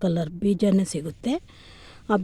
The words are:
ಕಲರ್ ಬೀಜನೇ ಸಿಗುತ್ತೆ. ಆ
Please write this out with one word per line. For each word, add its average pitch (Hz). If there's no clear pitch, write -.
ಕಲರ್ 165
ಬೀಜನೇ 196
ಸಿಗುತ್ತೆ. 160
ಆ 208